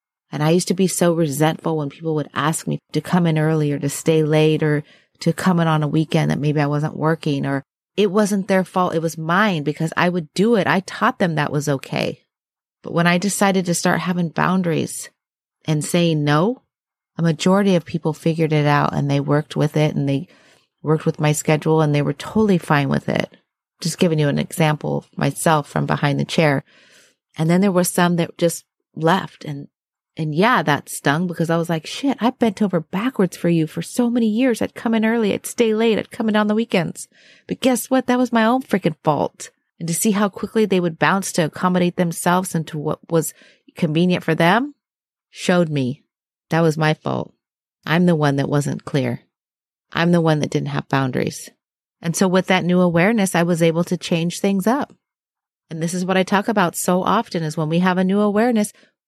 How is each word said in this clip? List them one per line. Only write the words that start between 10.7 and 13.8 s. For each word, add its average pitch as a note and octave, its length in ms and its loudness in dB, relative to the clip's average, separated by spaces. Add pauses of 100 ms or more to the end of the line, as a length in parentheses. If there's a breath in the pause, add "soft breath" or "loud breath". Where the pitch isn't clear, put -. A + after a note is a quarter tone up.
taught - 380 -4
them F3 160 0
that D3 180 -2
was D3 160 -2
okay. - 560 -4 (580)
But - 120 -12
when E3+ 120 2
I F3 120 2
decided F#3+ 480 0
to F3 80 -2
start F3 260 0